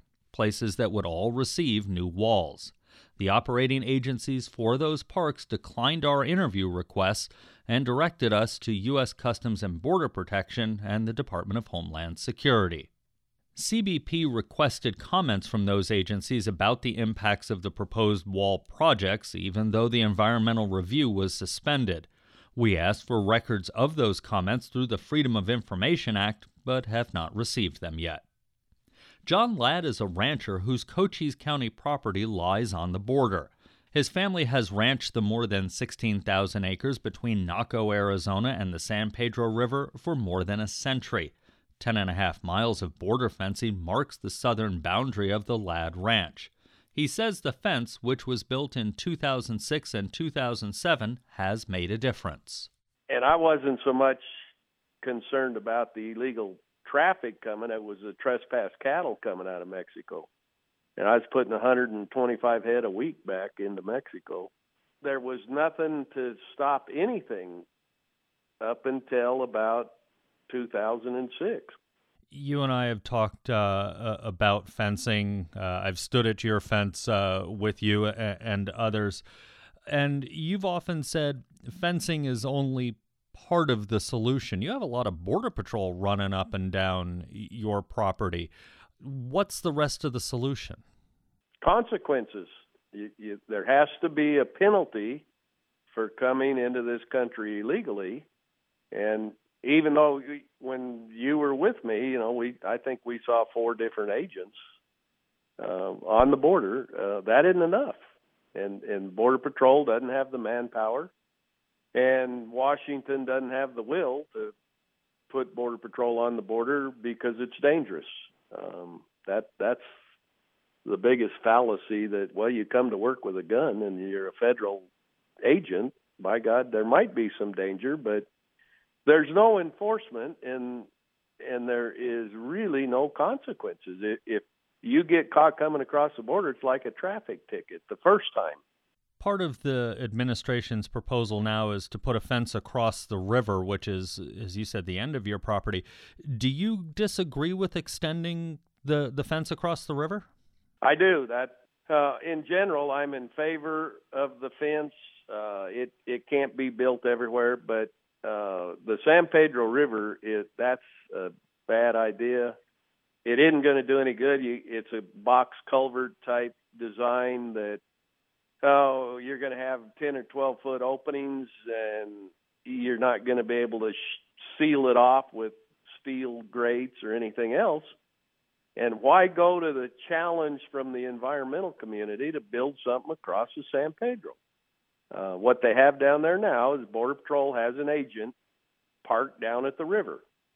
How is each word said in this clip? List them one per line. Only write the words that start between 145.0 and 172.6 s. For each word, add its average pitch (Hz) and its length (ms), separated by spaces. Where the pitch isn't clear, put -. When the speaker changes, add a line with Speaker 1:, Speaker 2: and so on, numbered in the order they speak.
Speaker 1:
of 104 120
your 104 100
property. 98 460
Do 123 120
you 180 460
disagree 175 580
with 185 220
extending 165 800
the, 143 300
the 139 100
fence 160 280
across 170 340
the 160 80
river? 160 320
Speaker 2:
I 143 140
do. 165 320
That, 123 220
uh, 143 380
in 160 220
general, 165 420
I'm 143 240
in 123 220
favor 156 640
of 135 300
the 131 80
fence. 151 340
Uh, 104 380
it, 123 220
it 123 200
can't 139 300
be 131 120
built 123 360
everywhere, 120 500
but, 110 340
uh, 98 500
the 110 180
San 165 220
Pedro 156 400
River, 113 560
is, 107 240
that's 127 240
a 92 140
bad 113 280
idea. 117 600
It 120 160
isn't 156 220
gonna 139 220
do 135 160
any 131 140
good. 135 300
You, 120 220
it's 113 280
a 110 80
box 123 420
culvert 127 460
type 120 300
design 120 760
that, 104 260
oh, 135 540
you're 127 220
gonna 127 180
have 131 220
ten 143 180
or 127 80
twelve 135 380
foot 131 200
openings, 135 640
and 107 640